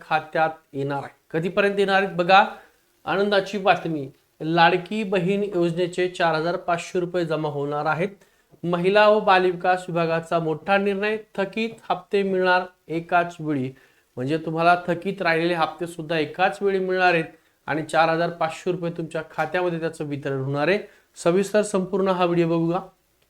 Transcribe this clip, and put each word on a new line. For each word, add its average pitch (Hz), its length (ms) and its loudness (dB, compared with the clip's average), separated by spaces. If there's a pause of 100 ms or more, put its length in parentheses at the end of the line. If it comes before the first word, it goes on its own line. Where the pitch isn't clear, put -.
खात्यात 160 480 -2 (240)
येणार 139 300 -4
आहे. 117 100 -16 (180)
कधीपर्यंत 196 480 0
येणार 190 240 2
आहेत 185 120 -4
बघा, 185 280 6 (600)
आनंदाची 196 520 0
बातमी. 170 480 0 (360)
लाडकी 170 600 2
बहीण 196 420 0
योजनेचे 175 640 -2
चार 170 260 0
हजार 165 220 -2
पाचशे 175 420 -4
रुपये 175 260 -2
जमा 156 240 -2
होणार 143 360 -4
आहेत. 156 240 0 (540)
महिला 185 440 4
व 214 120 6
बालविकास 185 680 2
विभागाचा 165 520 0
मोठा 160 380 0
निर्णय, 202 400 -2 (180)
थकीत 214 340 -2 (200)
हप्ते 190 340 0
मिळणार 185 420 2 (240)
एकाच 170 500 0
वेळी. 143 320 -2 (460)
म्हणजे 139 200 -2
तुम्हाला 165 380 2 (120)
थकीत 180 340 -4
राहिलेले 170 340 2
हप्ते 165 320 -4
सुद्धा 165 320 -4
एकाच 180 420 -2
वेळी 196 180 0
मिळणार 185 340 2
आहेत 165 220 -2 (320)
आणि 151 160 -2
चार 160 260 2
हजार 165 200 0
पाचशे 170 420 -4
रुपये 170 260 -4
तुमच्या 160 240 -8 (100)
खात्यामध्ये 170 480 -2
त्याचं 160 260 -6
वितरण 139 380 -4
होणार 143 240 -2
आहे. 196 120 2 (380)
सविस्तर 196 460 2
संपूर्ण 190 460 0
हा 180 160 2
व्हिडिओ 170 240 2
बघूया, 165 300 0 (500)